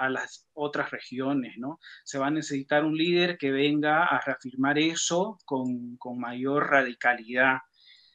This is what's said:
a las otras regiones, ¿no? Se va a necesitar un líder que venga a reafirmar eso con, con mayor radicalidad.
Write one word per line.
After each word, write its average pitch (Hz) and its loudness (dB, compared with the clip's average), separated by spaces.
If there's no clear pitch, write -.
a 131 0
las - -8
otras 147 -4
regiones, 127 -4
¿no? 139 -8
Se - -8
va 135 0
a 147 0
necesitar 147 0
un 156 0
líder 175 2
que 135 0
venga 147 4
a 139 2
reafirmar 135 -2
eso 170 0
con, 123 -4
con 123 -10
mayor 131 -2
radicalidad. 127 2